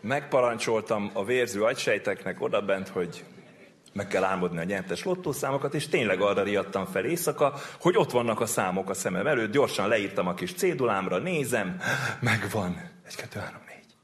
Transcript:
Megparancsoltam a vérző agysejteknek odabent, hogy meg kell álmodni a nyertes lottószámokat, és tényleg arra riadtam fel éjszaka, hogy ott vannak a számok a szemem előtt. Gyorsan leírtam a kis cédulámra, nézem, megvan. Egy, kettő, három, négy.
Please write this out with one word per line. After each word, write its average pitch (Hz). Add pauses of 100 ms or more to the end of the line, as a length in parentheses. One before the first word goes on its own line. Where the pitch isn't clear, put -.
Megparancsoltam 113
a 101
vérző 107
agysejteknek 101
odabent, 101
hogy 87 (680)
meg 101
kell 98
álmodni 90
a 82
nyertes 92
lottószámokat, 147
és 147
tényleg 101
arra 101
riadtam 98
fel 95
éjszaka, 147 (260)
hogy 180
ott 165
vannak 117
a 113
számok 95
a 95
szemem 95
előtt. 117
Gyorsan 110
leírtam 101
a 90
kis 90
cédulámra, 107
nézem, 120 (420)
megvan. 104 (260)
Egy, -
kettő, -
három, -
négy. -